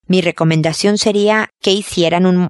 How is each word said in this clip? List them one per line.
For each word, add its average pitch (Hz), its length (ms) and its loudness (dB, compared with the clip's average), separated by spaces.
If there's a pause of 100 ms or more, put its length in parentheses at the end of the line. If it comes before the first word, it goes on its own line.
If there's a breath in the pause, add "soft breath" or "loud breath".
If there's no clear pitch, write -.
mi 185 140 2
recomendación 165 760 0
sería 208 520 0 (100)
que 196 120 0
hicieran 180 540 0
un, 180 240 2